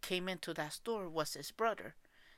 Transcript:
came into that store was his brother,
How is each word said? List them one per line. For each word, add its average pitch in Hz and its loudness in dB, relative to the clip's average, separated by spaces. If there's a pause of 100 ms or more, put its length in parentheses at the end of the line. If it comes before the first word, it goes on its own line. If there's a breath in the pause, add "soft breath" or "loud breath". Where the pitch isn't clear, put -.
came 185 2
into 180 -2
that 151 -2
store 208 -2
was 156 2
his 147 -8
brother, 220 2 (420 soft breath)